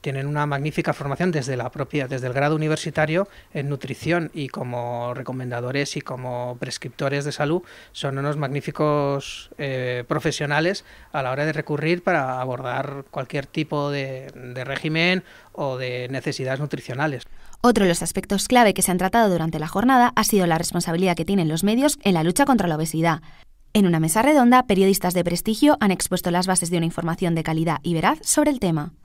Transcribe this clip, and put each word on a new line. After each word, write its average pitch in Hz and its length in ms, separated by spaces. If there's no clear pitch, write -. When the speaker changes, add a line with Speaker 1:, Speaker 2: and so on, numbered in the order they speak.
Speaker 1:
tienen 135 260
una 147 180
magnífica 147 480
formación 143 380
desde 135 260
la 123 140
propia, 139 360
desde 127 200
el 123 60
grado 143 220
universitario 156 720
en 143 140
nutrición 143 640
y 143 140
como 120 680
recomendadores 127 800
y 147 40
como 123 580
prescriptores 139 680
de 147 60
salud 156 320
son 135 280
unos 147 180
magníficos, 143 1200
eh, 127 500
profesionales 151 760
a 143 120
la 127 80
hora 139 140
de 156 80
recurrir 151 500
para 131 360
abordar 131 680
cualquier 139 380
tipo 151 420
de, 135 460
de 127 280
régimen 160 600
o 135 260
de 127 320
necesidades 135 500
nutricionales. 143 640
Speaker 2:
Otro 226 220
de 185 60
los 170 140
aspectos 196 440
clave 233 280
que 185 80
se - 80
han 180 80
tratado 214 280
durante 165 300
la 151 100
jornada 240 480
ha 220 80
sido 202 220
la 165 140
responsabilidad 175 580
que 160 80
tienen 180 240
los 156 140
medios 240 400
en 202 100
la 160 100
lucha 185 220
contra 226 220
la 160 80
obesidad. 160 460
En 208 140
una 170 140
mesa 160 240
redonda, 254 420
periodistas 190 480
de 180 100
prestigio 220 560
han 202 120
expuesto 180 400
las 180 160
bases 170 240
de 180 60
una 160 100
información 170 480
de 160 80
calidad 160 400
y 175 100
veraz 165 300
sobre 302 260
el 269 100
tema. 165 340